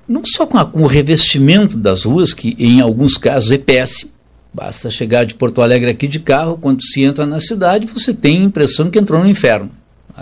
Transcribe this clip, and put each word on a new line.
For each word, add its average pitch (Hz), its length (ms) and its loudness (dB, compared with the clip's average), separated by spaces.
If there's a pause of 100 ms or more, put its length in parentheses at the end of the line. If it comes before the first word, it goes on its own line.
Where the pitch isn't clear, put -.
não 262 200 -4
só - 180 0
com 262 140 0
a, 160 80 2
com 160 160 -2
o 151 40 4
revestimento 151 880 2
das 98 300 0
ruas, 156 300 0
que - 240 -6
em 120 240 4
alguns 117 340 0
casos 120 340 0
é 135 60 2
péssimo. 127 540 -2 (420)
Basta - 380 -12
chegar 117 340 0
de 110 100 -8
Porto 120 280 -2
Alegre 123 280 2
aqui 139 160 -4
de 147 140 -4
carro, 160 380 -2
quando 135 260 -2
se - 180 -4
entra 143 220 0
na 151 160 -6
cidade, 202 460 0
você - 260 -4
tem 165 300 0
a - 20 2
impressão 160 460 0
que 220 80 2
entrou 170 220 0
no 190 100 4
inferno, 110 400 0 (520)